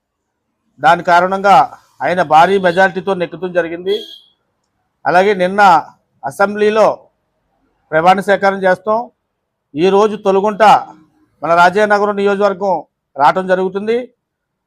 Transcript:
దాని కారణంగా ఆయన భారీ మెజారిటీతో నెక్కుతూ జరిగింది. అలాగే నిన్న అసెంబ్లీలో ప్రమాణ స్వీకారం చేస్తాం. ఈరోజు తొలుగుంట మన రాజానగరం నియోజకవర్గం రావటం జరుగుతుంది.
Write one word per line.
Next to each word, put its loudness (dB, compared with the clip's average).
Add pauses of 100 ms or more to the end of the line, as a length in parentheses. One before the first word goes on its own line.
(800)
దాని 4
కారణంగా 2 (460)
ఆయన -2
భారీ 2 (120)
మెజారిటీతో -2
నెక్కుతూ -8 (100)
జరిగింది. -6 (1120)
అలాగే 0
నిన్న -2 (640)
అసెంబ్లీలో 0 (1040)
ప్రమాణ 2
స్వీకారం -2
చేస్తాం. -2 (760)
ఈరోజు 0
తొలుగుంట -2 (800)
మన -6 (100)
రాజానగరం 0
నియోజకవర్గం -2 (420)
రావటం 0
జరుగుతుంది. -4 (680)